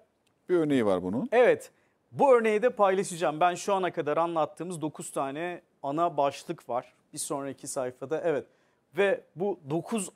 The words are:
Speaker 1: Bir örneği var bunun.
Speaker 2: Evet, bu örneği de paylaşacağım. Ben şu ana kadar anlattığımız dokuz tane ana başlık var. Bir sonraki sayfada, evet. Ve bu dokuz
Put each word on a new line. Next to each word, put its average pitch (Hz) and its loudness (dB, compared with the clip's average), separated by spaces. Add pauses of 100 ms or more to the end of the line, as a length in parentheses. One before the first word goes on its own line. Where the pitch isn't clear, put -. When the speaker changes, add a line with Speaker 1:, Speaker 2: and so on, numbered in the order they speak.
(500)
Speaker 1:
Bir 180 2
örneği 147 4
var 92 2
bunun. 110 -4
Speaker 2:
Evet, 220 4 (400)
bu 233 4
örneği 220 4
de 247 2
paylaşacağım. 190 0
Ben 175 2
şu 208 -2
ana 185 -2
kadar 147 -2
anlattığımız 165 -2
dokuz 156 -8
tane 156 -6 (220)
ana 151 0
başlık 143 -2
var. 123 -6 (200)
Bir 156 -14
sonraki 139 -8
sayfada, 135 -6
evet. 156 -2 (520)
Ve 196 2 (140)
bu 190 -4 (100)
dokuz 170 -4